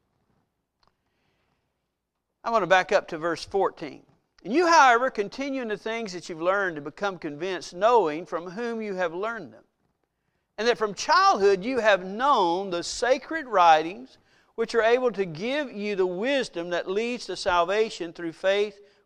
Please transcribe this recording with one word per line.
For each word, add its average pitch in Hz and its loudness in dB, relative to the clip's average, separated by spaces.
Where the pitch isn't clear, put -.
I - -6
want 226 2
to 170 -2
back 185 4
up 190 2
to 170 -8
verse 160 -4
fourteen. 165 -4
"And - -8
you, 339 2
however, 262 6
continue 262 -6
in 233 -6
the 208 -4
things 220 -8
that 175 -12
you've 160 -10
learned 185 0
and 143 -10
become 185 -8
convinced, 160 -8
knowing 180 2
from 175 -8
whom 226 -8
you 208 -6
have 180 -2
learned 190 -8
them, 107 -20
and 214 0
that 233 2
from 214 -2
childhood 233 4
you 254 -2
have 208 4
known 196 0
the 170 -4
sacred 269 -2
writings, 180 4
which 226 -4
are 226 4
able 240 2
to 196 -4
give 233 -6
you 208 -6
the 185 2
wisdom 185 -4
that 175 -4
leads 226 -4
to 180 -10
salvation 185 0
through 165 -10
faith 202 -2